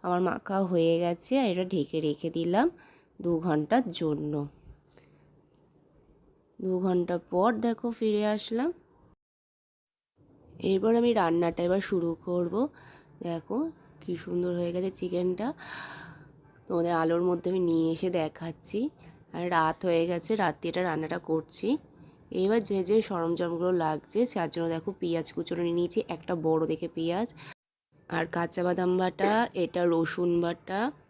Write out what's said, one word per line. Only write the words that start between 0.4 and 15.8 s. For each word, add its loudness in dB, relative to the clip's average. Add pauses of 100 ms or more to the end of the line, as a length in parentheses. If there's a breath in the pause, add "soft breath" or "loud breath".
হয়ে 4
গেছে, -2
আর 2
এটা 0
ঢেকে -2
রেখে -2
দিলাম 2 (520 loud breath)
দু -2
ঘন্টার 2
জন্য। -2 (2250 soft breath)
দু -2
ঘন্টা 2 (140)
পর 4 (100)
দেখো -2
ফিরে 0 (120)
আসলাম। -2 (2000)
এরপর 2
আমি 4
রান্নাটা 2
এবার 2
শুরু 0 (160)
করব। 0 (680 loud breath)
দেখো -6 (420)
কি -8
সুন্দর -2
হয়ে -2
গেছে -2
চিকেনটা, -2 (1160 loud breath)